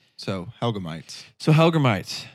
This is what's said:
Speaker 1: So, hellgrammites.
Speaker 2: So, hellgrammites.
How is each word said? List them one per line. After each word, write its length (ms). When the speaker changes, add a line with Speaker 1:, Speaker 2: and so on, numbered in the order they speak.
Speaker 1:
So, 300
hellgrammites. 600
Speaker 2:
So, 120
hellgrammites. 840